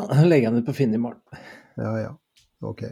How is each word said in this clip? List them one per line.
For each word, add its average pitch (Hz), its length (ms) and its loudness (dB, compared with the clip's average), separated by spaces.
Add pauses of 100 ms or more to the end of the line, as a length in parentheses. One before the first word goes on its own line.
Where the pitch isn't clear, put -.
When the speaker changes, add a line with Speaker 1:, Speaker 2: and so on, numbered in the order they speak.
(240)
Speaker 1:
legge 143 240 4
den 117 140 0
ut - 60 -10
på 139 60 -4
Finn 117 220 0
i 117 40 -2
morgen. 120 200 -8 (560)
Speaker 2:
Ja, 110 240 -6
ja. 107 120 -10 (500)
Ok. 107 300 -12